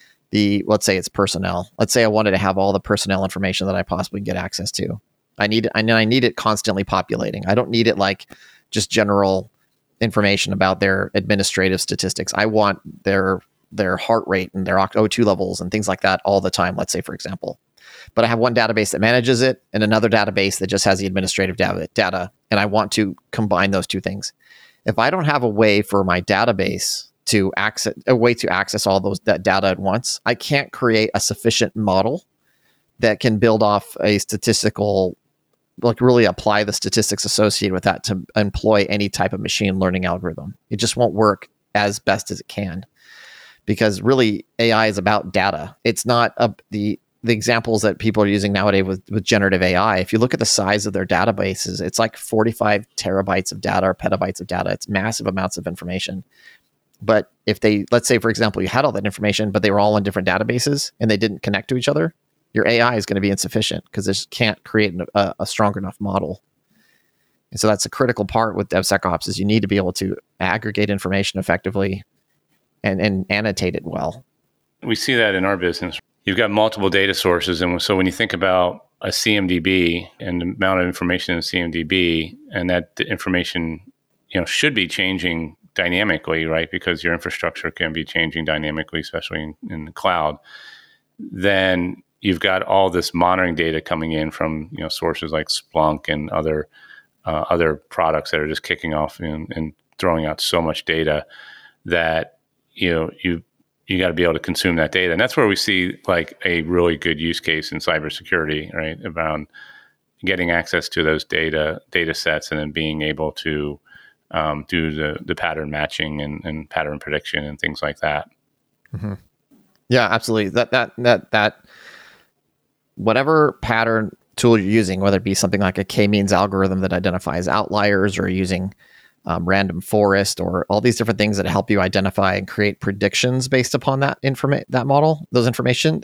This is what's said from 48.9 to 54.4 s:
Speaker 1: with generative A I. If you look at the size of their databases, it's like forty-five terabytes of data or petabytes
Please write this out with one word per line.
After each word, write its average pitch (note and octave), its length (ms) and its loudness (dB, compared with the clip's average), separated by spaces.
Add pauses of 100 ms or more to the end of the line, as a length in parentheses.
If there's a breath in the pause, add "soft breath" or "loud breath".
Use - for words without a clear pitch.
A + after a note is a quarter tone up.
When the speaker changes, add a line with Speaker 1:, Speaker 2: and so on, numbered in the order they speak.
Speaker 1:
with G2+ 140 -2
generative G2 400 4
A F2+ 140 4
I. G2 220 2
If F#2 140 -2
you A2+ 60 2
look B2+ 160 2
at - 60 -4
the A2 40 0
size G#2 420 0
of G2 60 -4
their F#2+ 140 -2
databases, F#2+ 760 0
it's F2+ 200 -2
like A2+ 160 -2
forty-five A2 680 0 (120)
terabytes F#2+ 560 -2
of G2 80 -14
data F#2+ 260 0
or F#2 80 2
petabytes - 460 -4